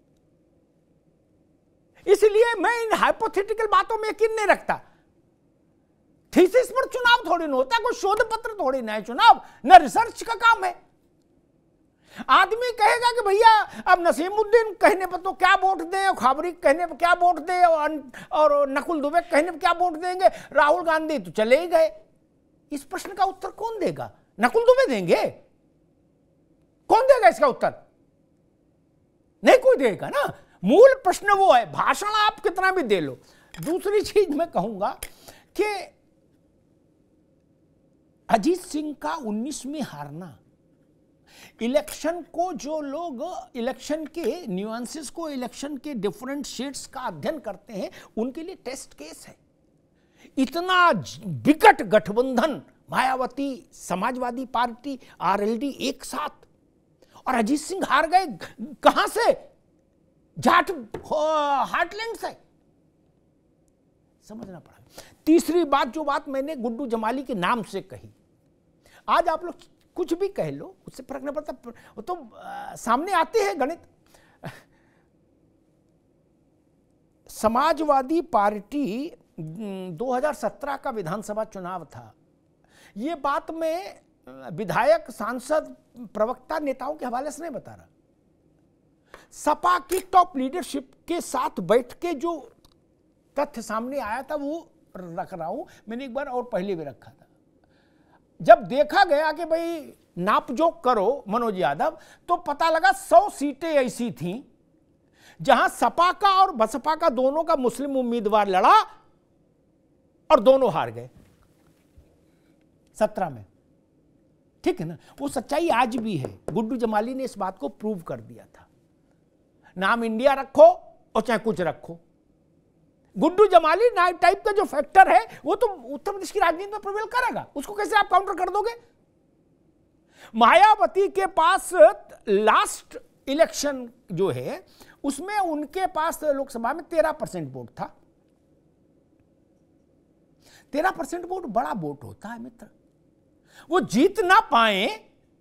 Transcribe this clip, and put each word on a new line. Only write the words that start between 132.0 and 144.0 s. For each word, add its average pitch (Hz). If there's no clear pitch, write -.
लास्ट 220
इलेक्शन 277
जो 180
है, 151
उसमें 359
उनके 339
पास 320
लोकसभा 269
में 330
तेरह 311
परसेंट 175
वोट 123
था। -
तेरह 330
परसेंट 339
वोट 359
बड़ा 240
वोट 151
होता 104
है 233
मित्र, 240
वो 359
जीत 302